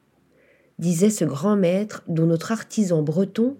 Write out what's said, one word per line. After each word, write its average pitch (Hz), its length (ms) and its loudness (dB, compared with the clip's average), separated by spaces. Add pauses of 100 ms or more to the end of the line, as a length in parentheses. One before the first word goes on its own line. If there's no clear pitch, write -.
(800)
disait 175 320 2
ce 208 120 -2
grand 151 320 0
maître 196 520 0
dont 165 180 0
notre 165 260 0
artisan 185 520 -2
breton 196 560 -2